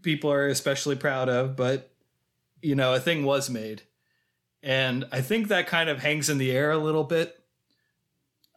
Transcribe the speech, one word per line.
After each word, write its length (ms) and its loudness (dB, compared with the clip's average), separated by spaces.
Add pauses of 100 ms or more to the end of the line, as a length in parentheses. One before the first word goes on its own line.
people 300 0
are 160 2
especially 480 -2
proud 320 0
of, 260 0
but, 380 -2 (680)
you 120 0
know, 200 2
a 60 2
thing 240 0
was 260 0
made. 320 -8 (800)
And 500 0
I 80 -2
think 280 0
that 180 2
kind 220 2
of 120 -2
hangs 280 0
in 100 0
the 120 0
air 200 2
a 80 2
little 260 0
bit. 340 -2 (1200)